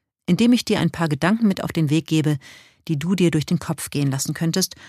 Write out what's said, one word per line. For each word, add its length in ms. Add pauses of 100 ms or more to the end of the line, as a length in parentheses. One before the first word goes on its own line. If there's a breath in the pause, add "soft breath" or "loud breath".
(260)
indem 260
ich 140
dir 140
ein 100
paar 200
Gedanken 380
mit 160
auf 80
den 200
Weg 160
gebe, 320 (480 loud breath)
die 100
du 180
dir 160
durch 140
den 140
Kopf 320
gehen 200
lassen 220
könntest, 420 (140)